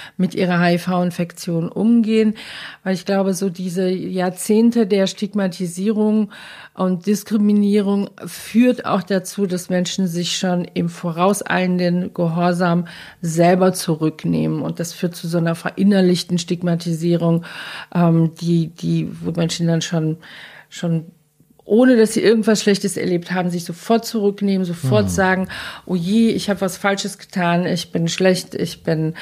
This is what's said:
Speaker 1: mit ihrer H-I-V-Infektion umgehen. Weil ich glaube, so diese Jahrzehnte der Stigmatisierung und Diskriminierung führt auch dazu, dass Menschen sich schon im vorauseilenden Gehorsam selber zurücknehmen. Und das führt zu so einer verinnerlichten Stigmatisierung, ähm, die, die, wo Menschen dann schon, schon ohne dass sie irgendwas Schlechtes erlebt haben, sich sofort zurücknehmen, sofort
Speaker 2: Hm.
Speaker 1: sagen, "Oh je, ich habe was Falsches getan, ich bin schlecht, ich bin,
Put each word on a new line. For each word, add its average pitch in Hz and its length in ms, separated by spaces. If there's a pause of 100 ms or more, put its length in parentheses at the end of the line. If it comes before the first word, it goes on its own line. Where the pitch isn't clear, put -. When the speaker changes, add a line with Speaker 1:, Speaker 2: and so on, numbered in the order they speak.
(160)
Speaker 1:
mit 180 180
ihrer 180 260
H-I-V-Infektion 175 1080
umgehen. 220 680 (500)
Weil 190 80
ich 180 100
glaube, 196 300
so 196 160
diese 185 400
Jahrzehnte 190 1000
der 190 200
Stigmatisierung 202 1200 (420)
und 185 320
Diskriminierung 208 1040 (160)
führt 240 600
auch 185 180
dazu, 196 420
dass 180 220
Menschen 180 400
sich 170 300
schon 180 260 (100)
im 170 140
vorauseilenden 180 1300
Gehorsam 175 720 (340)
selber 175 520
zurücknehmen. 156 880
Und 165 180
das 170 140
führt 170 240
zu - 100
so 165 100
einer 165 180
verinnerlichten 185 800
Stigmatisierung, 170 1080 (500)
ähm, 165 460
die, 170 280
die, 165 420 (120)
wo 170 100
Menschen 170 360
dann 165 140
schon, 156 340 (540)
schon 165 380 (600)
ohne 247 300
dass 220 160
sie - 80
irgendwas 214 400
Schlechtes 196 340
erlebt 175 360
haben, 180 180
sich 175 160
sofort 226 400
zurücknehmen, 202 600
sofort 175 400
Speaker 2:
Hm. 190 40
Speaker 1:
sagen, 185 380 (400)
"Oh 185 80
je, 208 340
ich - 180
habe 196 140
was 185 160
Falsches 196 400
getan, 175 480
ich 170 260
bin 170 160
schlecht, 185 460
ich - 300
bin, 160 380